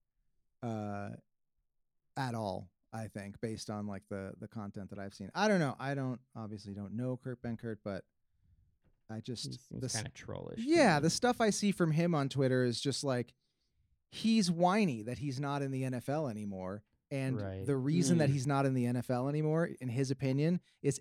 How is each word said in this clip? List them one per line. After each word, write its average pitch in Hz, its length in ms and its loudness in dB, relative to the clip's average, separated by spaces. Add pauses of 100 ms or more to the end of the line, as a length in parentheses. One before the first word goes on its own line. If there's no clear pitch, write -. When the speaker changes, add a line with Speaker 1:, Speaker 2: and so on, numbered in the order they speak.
(640)
Speaker 1:
uh, 104 460 -4 (1080)
at 131 180 -2
all, 101 340 -4 (220)
I 110 160 -8
think, 101 320 -10
based 110 300 -6
on, 104 180 -6
like, 98 220 -8
the, 95 300 -6
the 110 80 -12
content 101 420 -10
that 101 100 -12
I've 98 140 -10
seen. 98 220 -12
I 196 120 2
don't 202 120 6
know. 139 200 2
I 135 140 -4
don't, 131 260 -4 (160)
obviously 104 380 -10
don't 98 200 -6
know 123 300 -2
Kurt 127 200 -8
Benkert, 117 400 -6
but 98 200 -4 (1080)
I 110 100 -8
just, 117 260 -8
Speaker 2:
He 135 80 -8
seems 123 280 -10
Speaker 1:
the 127 40 -4
s-, 120 100 -4
Speaker 2:
kinda 107 160 -4
trollish 50 440 -10
to 226 80 -6
Speaker 1:
yeah, 277 340 6
Speaker 2:
me. 143 60 2
Speaker 1:
the 160 80 4
stuff - 280 0
I 220 120 4
see 202 200 2
from 170 200 2
him 170 240 4
on 139 140 2
Twitter 127 360 4
is 120 160 0
just, 135 220 -2
like, 123 300 0 (760)
he's 220 400 4
whiny 175 540 4
that 117 160 -6
he's 139 200 -4
not 143 220 -2
in 135 100 -2
the 131 140 -2
N 127 80 -2
F 120 160 -4
L 147 180 0
anymore. 101 560 -6 (280)
And 135 280 -2
Speaker 2:
Right. 95 240 -4
Speaker 1:
the 139 140 0
reason 160 420 4
that 147 100 6
Speaker 3:
Mm. 139 40 4
Speaker 1:
he's 135 140 0
not 139 180 2
in 135 80 2
the 123 140 2
N 123 80 0
F 123 160 -2
L 127 180 0
anymore, 156 360 2 (140)
in 131 100 -6
his 131 200 0
opinion, 139 500 2 (220)
is 139 200 2